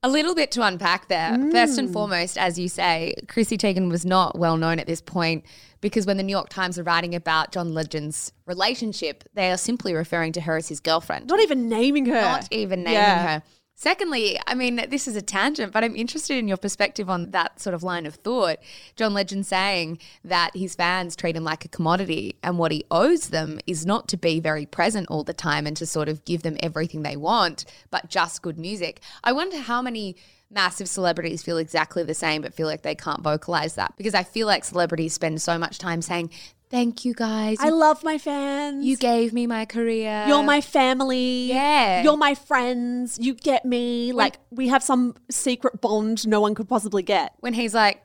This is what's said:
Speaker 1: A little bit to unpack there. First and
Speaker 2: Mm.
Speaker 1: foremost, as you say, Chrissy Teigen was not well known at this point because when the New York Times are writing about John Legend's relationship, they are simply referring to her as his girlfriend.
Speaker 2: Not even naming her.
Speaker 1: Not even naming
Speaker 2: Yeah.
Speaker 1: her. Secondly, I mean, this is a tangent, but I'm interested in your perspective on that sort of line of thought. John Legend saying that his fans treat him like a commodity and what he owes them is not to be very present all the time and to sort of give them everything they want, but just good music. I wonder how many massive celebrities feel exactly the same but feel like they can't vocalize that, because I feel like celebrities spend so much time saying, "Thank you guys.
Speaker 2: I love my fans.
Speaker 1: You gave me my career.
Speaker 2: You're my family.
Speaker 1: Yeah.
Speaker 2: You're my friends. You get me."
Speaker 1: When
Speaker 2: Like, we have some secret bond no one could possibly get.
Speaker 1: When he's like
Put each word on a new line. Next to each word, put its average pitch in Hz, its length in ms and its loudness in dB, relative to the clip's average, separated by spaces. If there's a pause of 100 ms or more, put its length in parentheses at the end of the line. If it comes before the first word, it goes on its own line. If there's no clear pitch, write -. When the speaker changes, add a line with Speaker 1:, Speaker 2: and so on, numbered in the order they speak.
Speaker 1:
A 262 60 2
little 311 260 2
bit 311 180 2
to 233 140 0
unpack 185 420 0
there. 165 220 0 (220)
First 247 260 6
and - 100 0
Speaker 2:
Mm. 185 40 -4
Speaker 1:
foremost, 185 440 0
as 180 220 0
you 180 100 -2
say, 170 460 0 (140)
Chrissy 226 280 0
Teigen 190 320 2
was 170 160 0
not 180 320 2
well 165 200 2
known 165 240 2
at - 80 -8
this 165 120 -4
point 165 440 -2 (360)
because 208 260 0
when 196 100 2
the 196 80 -2
New 196 80 -4
York 196 160 -2
Times 180 280 -4
are 175 60 -6
writing 170 320 0
about 160 380 0
John 170 200 -4
Legend's 156 600 -6 (140)
relationship, 190 760 -4 (100)
they 190 180 2
are 180 40 0
simply 220 380 -2
referring 165 380 -2
to 170 100 -4
her 160 140 0
as 165 120 -4
his 147 120 -10
girlfriend. 165 480 -2
Speaker 2:
Not 381 120 4
even 277 280 4
naming 262 380 2
her. 240 140 2
Speaker 1:
Not 220 300 0
even 190 300 -2
naming 175 140 0
Speaker 2:
Yeah. 202 280 6 (120)
Speaker 1:
her. 156 80 -4 (340)
Secondly, 294 720 0
I - 80 0
mean, 247 340 0
this 269 200 -2
is 214 80 -4
a 208 40 -4
tangent, 208 520 -2
but 220 100 2
I'm 233 140 0
interested 269 400 -4
in 233 100 0
your 190 100 0
perspective 202 540 -2
on 175 220 -4
that - 280 -2
sort 190 140 -4
of 165 80 -6
line 175 240 -4
of 151 80 -10
thought. 202 440 0 (360)
John 220 200 0
Legend 196 320 -2
saying 185 520 -2 (260)
that 175 320 2
his 185 200 -6
fans 175 400 0
treat 165 200 -2
him 160 60 -4
like 156 220 -4
a 165 40 -14
commodity 165 720 0
and 175 160 -2
what 165 140 2
he 156 220 -2
owes 285 380 4
them 156 360 -4
is 160 180 -4
not 190 240 0
to - 80 -4
be 165 220 0
very 156 260 -2
present 185 460 0
all 151 140 -2
the 165 100 -6
time 151 320 -2
and 151 100 -4
to 165 100 -6
sort 151 220 -2
of 156 160 -6
give 165 180 -4
them 156 200 -4
everything 160 400 -4
they 143 140 -6
want, 170 480 0 (260)
but - 180 -6
just 170 340 -2
good 165 180 -6
music. 175 400 -8 (240)
I 240 80 4
wonder 330 260 -2
how 240 240 -4
many 220 320 -6 (360)
massive 190 380 0
celebrities 170 540 -2
feel 170 160 -2
exactly 160 460 -2
the 156 100 -4
same 156 280 -2
but - 120 -10
feel 160 140 -2
like 156 140 -6
they 156 120 -4
can't - 280 -6
vocalize 156 520 -2
that, - 220 -4
because 202 180 -6
I 185 80 4
feel 220 240 -4
like 196 180 2
celebrities 165 500 0
spend 160 280 -2
so 170 160 0
much 165 200 -6
time 170 220 -2
saying, 170 300 -4 (400)
"Thank 240 340 0
you 247 80 0
guys. 220 480 -2
Speaker 2:
I 294 100 4
love 311 340 4
my 311 140 -2
fans. 285 680 -4
Speaker 1:
You 262 120 2
gave 233 360 2
me 240 160 0
my 220 160 -2
career. 220 640 -2
Speaker 2:
You're 294 160 6
my 294 160 4
family. 254 840 0
Speaker 1:
Yeah. 254 560 4
Speaker 2:
You're 302 140 6
my 294 180 4
friends. 247 840 -2
You 247 140 0
get 254 300 0
me." 240 480 0
Speaker 1:
When 247 40 -2
Speaker 2:
Like, 220 220 2 (120)
we 247 180 -2
have 254 140 4
some 247 320 2 (140)
secret 247 520 -2
bond 214 460 0
no 214 140 4
one 208 140 4
could 208 140 -8
possibly 208 340 0
get. 180 380 2
Speaker 1:
When 240 140 -4
he's 226 200 -2
like 214 300 4